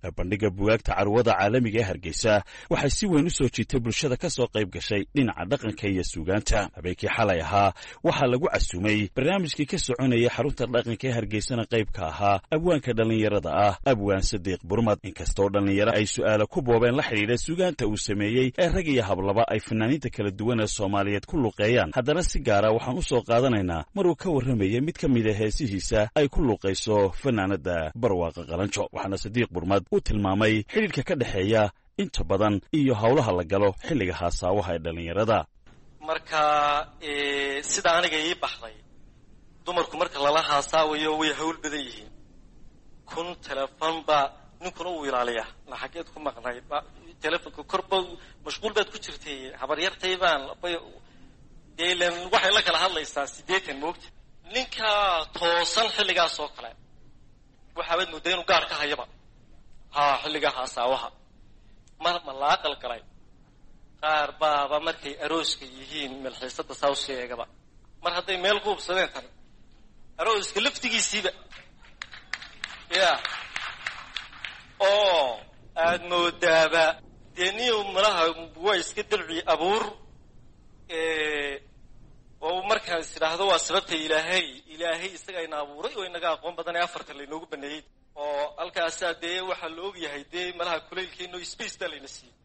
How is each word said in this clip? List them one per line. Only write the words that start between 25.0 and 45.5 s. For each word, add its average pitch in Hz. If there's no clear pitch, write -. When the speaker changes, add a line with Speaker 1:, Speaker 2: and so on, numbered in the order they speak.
Speaker 1:
mid 120
ah 107
heesihiisa 107
ay 147
ku -
luqayso 107
fanaanada 95
Barwaaqo 90
Qalanjo. 90
Waxaana 98
Sadiiq 110
Burmad 90
uu 202
tilmaamay 104
xidhiidhka 175
ka 190
dhexeeya 110
inta -
badan 101
iyo 139
hawlaha 117
la 90
galo 98
xilliga 98
haasaawaha 90
ee 85
dhallinyarada. 85
Speaker 2:
Marka, 160
ee, 143
sida -
aniga 170
ii 160
baxday, 117
dumarku 170
marka 170
lala 147
haasaawayo 156
way 156
hawl 160
badan 151
yihiin. 127
Kun 170
telefoon 147
baa 147
ninkuna 175
uu 160
ilaaliyaa. 120